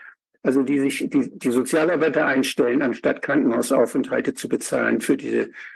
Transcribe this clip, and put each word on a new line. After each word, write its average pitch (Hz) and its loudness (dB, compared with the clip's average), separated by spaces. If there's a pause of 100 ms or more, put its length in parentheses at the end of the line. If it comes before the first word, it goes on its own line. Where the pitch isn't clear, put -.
(460)
Also 139 4
die 135 0
sich, 135 -2
die, 120 0
die - -2
Sozialarbeiter 151 2
einstellen, 135 0
anstatt - -2
Krankenhausaufenthalte 131 0
zu - -10
bezahlen 117 -2
für 135 0
diese 117 -2 (240)